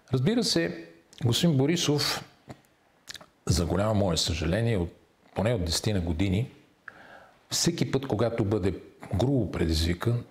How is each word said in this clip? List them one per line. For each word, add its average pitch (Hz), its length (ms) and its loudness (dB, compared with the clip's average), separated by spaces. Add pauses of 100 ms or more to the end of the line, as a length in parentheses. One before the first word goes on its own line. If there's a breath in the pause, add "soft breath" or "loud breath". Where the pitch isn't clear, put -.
(120)
Разбира 185 320 2
се, 170 400 -2 (400)
господин 139 320 2
Борисов, 147 680 0 (1200)
за 87 200 2
голямо 98 280 0
мое 98 220 2
съжаление, 87 600 0
от, 87 160 -2 (420)
поне 110 200 0
от 92 100 -2
десетина 92 360 0
години, 92 500 0 (1000 loud breath)
всеки - 400 -2
път, - 160 -2
когато 117 380 0
бъде 98 300 0 (400)
грубо 120 360 2
предизвикан, 87 800 0